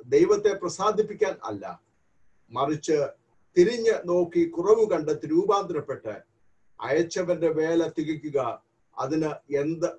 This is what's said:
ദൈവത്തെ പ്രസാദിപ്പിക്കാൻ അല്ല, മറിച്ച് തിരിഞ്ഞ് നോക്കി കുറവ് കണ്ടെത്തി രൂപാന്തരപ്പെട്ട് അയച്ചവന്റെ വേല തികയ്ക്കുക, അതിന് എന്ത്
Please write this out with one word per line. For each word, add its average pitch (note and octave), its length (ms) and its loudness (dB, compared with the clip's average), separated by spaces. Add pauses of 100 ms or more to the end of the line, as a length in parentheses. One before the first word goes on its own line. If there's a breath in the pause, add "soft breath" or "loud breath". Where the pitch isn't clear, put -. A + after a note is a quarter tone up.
ദൈവത്തെ F#3 500 4
പ്രസാദിപ്പിക്കാൻ G3 800 -2 (100)
അല്ല, G#2 380 -10 (680)
മറിച്ച് C#3+ 560 0 (520)
തിരിഞ്ഞ് A3+ 340 4 (140)
നോക്കി F3 420 0
കുറവ് G#3 420 2
കണ്ടെത്തി D3+ 360 -2
രൂപാന്തരപ്പെട്ട് D#3 960 -2 (580)
അയച്ചവന്റെ E3 680 0
വേല D#3+ 400 0
തികയ്ക്കുക, D3 760 -4 (360)
അതിന് D3 580 -4
എന്ത് D#3+ 300 -2 (120)